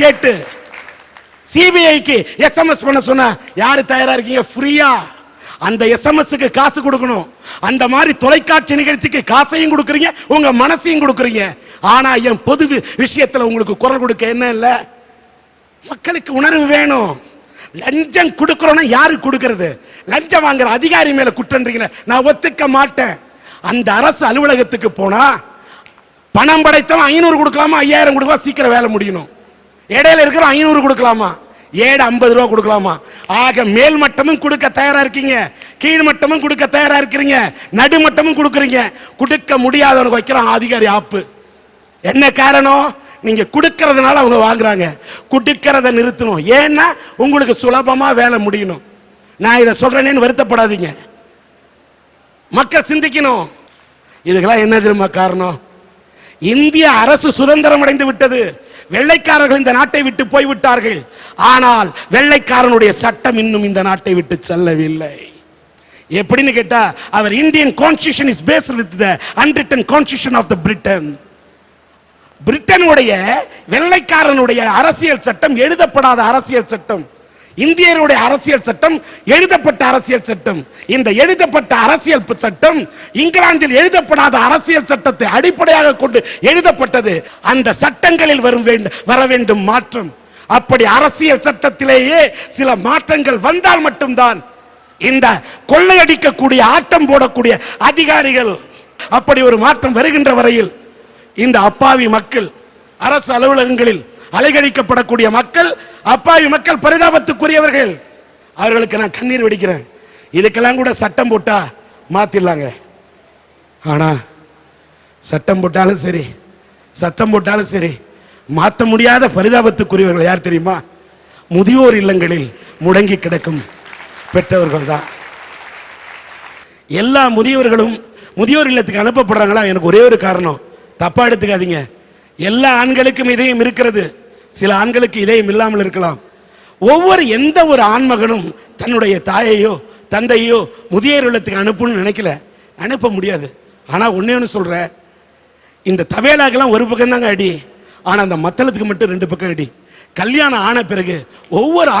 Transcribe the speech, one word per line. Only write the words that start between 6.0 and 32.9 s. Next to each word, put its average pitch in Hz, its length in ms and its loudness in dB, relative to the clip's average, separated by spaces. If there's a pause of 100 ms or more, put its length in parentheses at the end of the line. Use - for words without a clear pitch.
எம் 311 120 2
எஸ்க்கு 269 340 -2
காசு 277 280 0
கொடுக்கணும். 247 420 -2 (420)
அந்த 240 240 0
மாதிரி 302 200 2 (120)
தொலைக்காட்சி 311 560 0
நிகழ்ச்சிக்கு 285 400 -2 (100)
காசையும் 311 420 0
கொடுக்குறீங்க, 294 360 0 (260)
உங்க 302 140 2 (140)
மனசையும் 320 400 0
கொடுக்குறீங்க. 240 420 -2 (480)
ஆனா 262 180 2 (180)
என் 220 200 -2
பொது 294 220 2
வி-, 262 120 -2 (200)
விஷயத்துல 262 460 -2
உங்களுக்கு 214 360 -4
குரல் 262 180 0
கொடுக்க 226 320 -4
என்ன 247 220 -4
இல்ல? 226 100 -2 (1200)
மக்களுக்கு 320 500 -8
உணர்வு 311 340 0
வேணும். 277 360 0 (720)
லஞ்சம் 302 580 -2
கொடுக்கறோம்னா 311 440 2 (120)
யாரு 311 180 2 (120)
கொடுக்கறது? 240 420 -2 (440)
லஞ்சம் 311 340 0
வாங்குற 262 300 0
அதிகாரி 311 420 2
மேல 262 200 0
குற்றன்றீங்களே, 240 500 -4 (220)
நான் 254 200 0
ஒத்துக்க 294 360 -2 (100)
மாட்டேன். 254 380 0 (580)
அந்த 233 200 -2
அரசு 233 380 0
அலுவலகத்துக்கு 247 600 0 (100)
போனா 202 240 0 (1120)
பணம் 311 300 2
படைத்தவன் 302 460 2
ஐந்நூறு 330 280 4
கொடுக்கலாமா, 302 360 0 (100)
ஐயாயிரம் 294 300 2
கொடுக்கவா, 277 300 0
சீக்கிரம் 262 300 0
வேலை 240 180 0
முடியணும். 196 340 -6 (720)
இடையில 320 260 6
இருக்கிறவன் 294 320 2
ஐந்நூறு 302 280 2
கொடுக்கலாமா, 226 460 0 (560)
ஏழு 269 220 2
ஐம்பது 240 260 2
ரூபா 247 160 4
கொடுக்கலாமா? 208 420 0 (500)